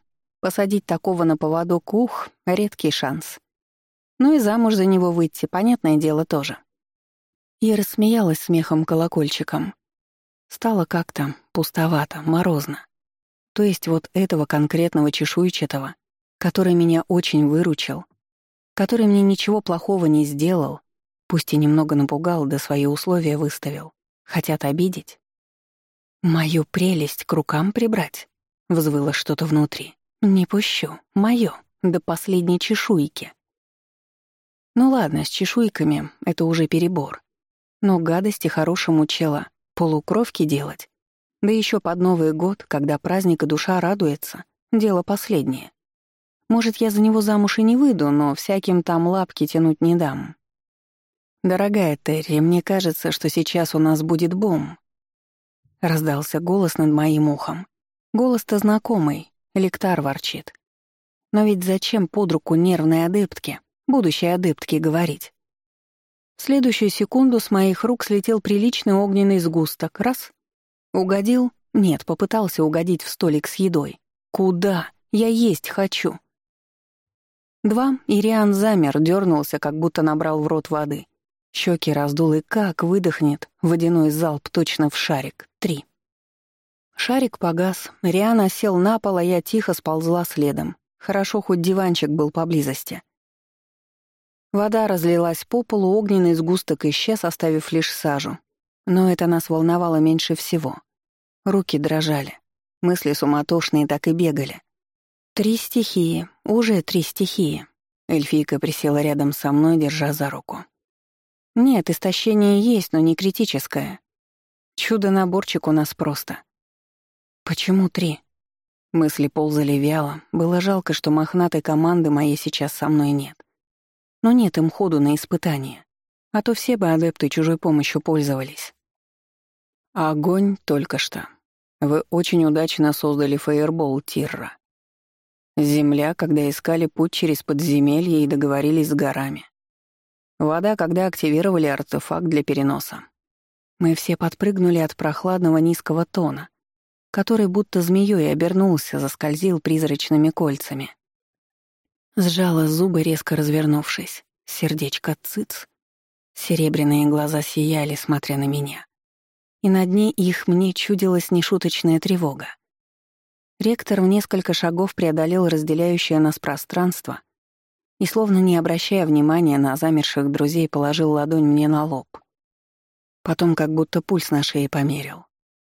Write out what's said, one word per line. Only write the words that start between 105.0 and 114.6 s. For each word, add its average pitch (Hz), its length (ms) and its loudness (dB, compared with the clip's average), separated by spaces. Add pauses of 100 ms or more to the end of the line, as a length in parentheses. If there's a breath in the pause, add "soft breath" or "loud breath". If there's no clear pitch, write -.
«Три 220 220 0
стихии, 170 720 -2 (160)
уже 220 380 2
три 170 220 -2
стихии». 165 640 -4 (400)
Эльфийка 147 520 0
присела 147 420 -2
рядом 143 300 0
со 139 200 -4
мной, 160 260 4
держа 147 360 -2
за 139 180 -4
руку. - 340 -14 (920)
«Нет, 233 360 4
истощение 202 680 2
есть, 214 320 2
но 160 80 2
не 160 160 4
критическое. 143 840 -4 (760)